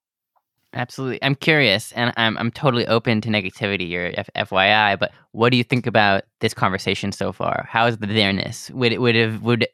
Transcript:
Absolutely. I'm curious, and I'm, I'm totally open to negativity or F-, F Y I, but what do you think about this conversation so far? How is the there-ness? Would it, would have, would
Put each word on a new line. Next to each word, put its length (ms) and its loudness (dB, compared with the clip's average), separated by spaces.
Absolutely. 480 -8
I'm 120 0
curious, 580 2
and 240 -2
I'm, 200 2
I'm 140 -4
totally 360 0
open 360 0
to 80 -8
negativity 640 -4
or 240 -4
F-, 160 -6
F 180 -2
Y 220 6
I, 220 4
but 160 -4
what 180 2
do 60 4
you 80 2
think 220 -2
about 380 2
this 120 -2
conversation 600 -2
so 200 -6
far? 380 -4
How 160 2
is 120 -2
the 80 -6
there-ness? 680 -2
Would 200 0
it, 80 -4
would 140 2
have, 280 0
would 320 0